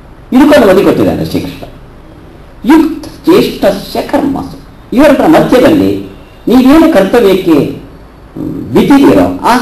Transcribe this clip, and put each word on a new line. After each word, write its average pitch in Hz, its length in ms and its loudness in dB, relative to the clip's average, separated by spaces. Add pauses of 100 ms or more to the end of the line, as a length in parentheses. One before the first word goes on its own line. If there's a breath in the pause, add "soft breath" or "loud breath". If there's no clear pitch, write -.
(320)
ಇದಕ್ಕೂ 285 300 2
ಅನುಮತಿ 190 220 2
ಕೊಟ್ಟಿದ್ದಾನೆ 107 400 -2
ಶ್ರೀಕೃಷ್ಣ. - 400 -10 (1000)
ಯುಕ್ತ - 420 0
ಚೇಷ್ಟಸ್ಯ - 960 -2
ಕರ್ಮಸು, - 560 -6 (340)
ಇವೆರಡರ 220 340 2
ಮಧ್ಯದಲ್ಲಿ 156 800 0 (420)
ನೀವೇನು 269 440 4
ಕರ್ತವ್ಯಕ್ಕೆ, 190 600 0
ಹ್ಮ್, - 1080 -6
ಬಿದ್ದಿದ್ದೀರೋ - 800 2
ಆ 226 200 0